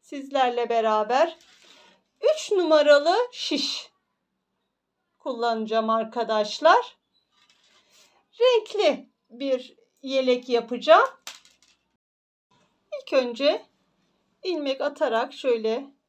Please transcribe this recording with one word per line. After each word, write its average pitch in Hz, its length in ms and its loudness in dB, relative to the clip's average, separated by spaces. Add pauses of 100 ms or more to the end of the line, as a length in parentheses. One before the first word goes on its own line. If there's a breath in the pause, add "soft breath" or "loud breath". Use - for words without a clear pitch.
Sizlerle 269 680 -4
beraber 226 680 0 (840 soft breath)
üç - 320 0
numaralı 311 640 4 (160)
şiş - 580 -6 (1300)
kullanacağım 226 720 -4
arkadaşlar. 226 1040 0 (1400 soft breath)
Renkli 427 680 2 (220)
bir 254 460 -6 (260)
yelek 262 460 -2
yapacağım. 254 600 2 (1900)
İlk - 120 -12
önce 262 540 -2 (760)
ilmek 285 380 -4
atarak 277 520 -4
şöyle 233 640 -4 (140)